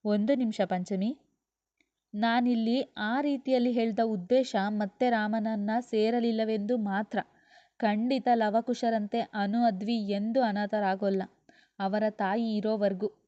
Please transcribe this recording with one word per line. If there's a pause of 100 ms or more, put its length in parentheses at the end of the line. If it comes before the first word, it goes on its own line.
ಒಂದು
ನಿಮಿಷ
ಪಂಚಮಿ. (960)
ನಾನಿಲ್ಲಿ (140)
ಆ
ರೀತಿಯಲ್ಲಿ
ಹೇಳ್ದ
ಉದ್ದೇಶ (120)
ಮತ್ತೆ
ರಾಮನನ್ನ (100)
ಸೇರಲಿಲ್ಲವೆಂದು
ಮಾತ್ರ. (580)
ಖಂಡಿತ
ಲವಕುಶರಂತೆ
ಅನು
ಅದ್ವಿ (120)
ಎಂದೂ
ಅನಾಥರಾಗೋಲ್ಲ, (560)
ಅವರ
ತಾಯಿ
ಇರೋವರೆಗೂ. (200)